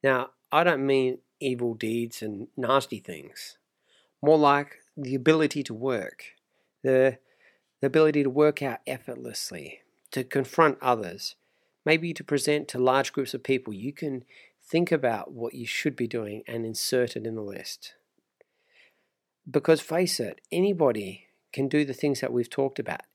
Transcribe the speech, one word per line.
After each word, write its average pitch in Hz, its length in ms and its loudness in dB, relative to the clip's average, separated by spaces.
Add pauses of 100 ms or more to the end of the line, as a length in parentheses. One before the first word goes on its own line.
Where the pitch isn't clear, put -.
Now, 131 280 2 (200)
I 156 120 4
don't 139 240 2
mean 131 320 2 (200)
evil 123 360 -2
deeds 113 480 -4
and 107 240 -8 (100)
nasty 127 400 0
things. - 600 -16 (600)
More 151 200 6
like 143 380 4 (200)
the 135 160 -6
ability 151 480 4
to 120 140 -8
work, 117 480 -4 (600)
the, 131 360 4 (640)
the 139 40 -2
ability 147 380 4
to 135 80 2
work 147 320 4
out 123 240 -4
effortlessly, 127 920 -10 (280)
to 131 140 -4
confront 139 580 2
others, 110 540 -2 (500)
maybe 160 300 2
to 156 80 -12
present 147 460 0
to 127 100 -8
large 127 340 4
groups 135 220 -4
of 120 80 -10
people. 127 320 -2
You 120 180 -8
can 135 300 -6 (360)
think 175 320 0
about 120 420 -2
what 117 200 -8
you 120 140 -10
should - 280 -4
be 120 120 -2
doing 110 400 -8
and 117 180 -6
insert 117 500 -2
it 113 120 -6
in 113 80 -6
the 107 80 -8
list. - 500 -14 (1500)
Because 151 340 4
face 175 380 -2
it, 110 220 -6 (100)
anybody 143 760 0 (260)
can 135 140 -2
do 147 180 2
the 135 80 -10
things 139 280 -2
that 127 120 -4
we've 120 160 -2
talked 135 300 -4
about. - 220 -6 (140)